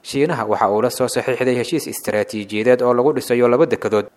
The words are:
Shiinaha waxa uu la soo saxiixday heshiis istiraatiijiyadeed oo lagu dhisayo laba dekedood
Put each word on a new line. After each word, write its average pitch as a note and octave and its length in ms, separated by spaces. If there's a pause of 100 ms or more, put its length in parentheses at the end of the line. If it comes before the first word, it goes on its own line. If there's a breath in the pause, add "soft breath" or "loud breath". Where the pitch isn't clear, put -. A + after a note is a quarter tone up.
Shiinaha C#3 440
waxa G#2 260
uu G#2+ 100
la B2 80
soo B2 180
saxiixday B2+ 480
heshiis B2 320
istiraatiijiyadeed G#2+ 920
oo B2 120
lagu B2+ 200
dhisayo B2 340
laba B2+ 180
dekedood G#2+ 520